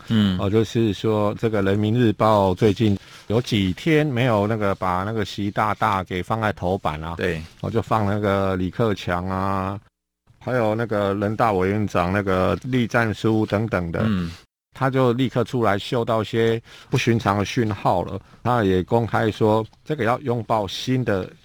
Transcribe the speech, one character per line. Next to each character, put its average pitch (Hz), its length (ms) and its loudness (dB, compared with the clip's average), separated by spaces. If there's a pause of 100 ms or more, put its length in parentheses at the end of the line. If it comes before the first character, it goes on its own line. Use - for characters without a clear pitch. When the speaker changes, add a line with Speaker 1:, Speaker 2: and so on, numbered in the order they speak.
Speaker 1:
嗯。 104 320 2
Speaker 2:
哦， 101 100 -2
就 110 140 4
是 113 300 0
说 107 420 0
这 117 120 -2
个 107 140 0
人 98 160 2
民 107 160 2
日 117 180 4
报 101 440 4
最 107 180 4
近 104 240 2 (300)
有 107 120 2
几 98 340 0
天 151 300 2
没 127 200 0
有 104 240 2
那 113 100 -2
个 98 160 0
把 92 300 -2
那 107 100 -4
个 107 100 -2
习 101 280 -6
大 107 240 -2
大 98 280 0
给 90 200 -4
放 110 180 -4
在 107 100 0
头 90 240 -2
版 78 280 -6
啊。 85 140 -8
Speaker 1:
对。 85 220 -2 (220)
Speaker 2:
哦， 98 80 -6
就 107 140 -2
放 110 240 0
那 104 100 0
个 98 380 0
李 92 160 -2
克 110 240 0
强 90 340 -4
啊， 98 500 -4 (600)
还 117 140 -6
有 110 200 0
那 117 140 -2
个 101 280 0
人 104 200 -2
大 113 160 2
委 92 180 2
员 104 180 0
长 90 240 0
那 101 120 0
个 92 400 2
栗 127 240 0
战 113 260 0
书 110 320 0
等 104 220 -2
等 90 240 -2
的。 87 120 -2
Speaker 1:
嗯。 92 280 -2 (480)
Speaker 2:
他 135 120 0
就 127 220 4
立 127 140 0
刻 120 160 0
出 120 200 -2
来 101 140 4
嗅 117 280 -2
到 113 160 0
一 104 40 -2
些 113 360 0 (260)
不 131 120 0
寻 117 180 2
常 101 220 2
的 98 60 0
讯 110 280 -2
号 98 300 0
了， 98 180 -8 (220)
他 120 200 2
也 92 200 4
公 117 240 0
开 110 240 0
说 110 340 2 (180)
这 156 120 -6
个 127 80 -4
要 120 160 0
拥 120 240 -4
抱 107 240 0
新 127 360 -2
的 98 240 0 (180)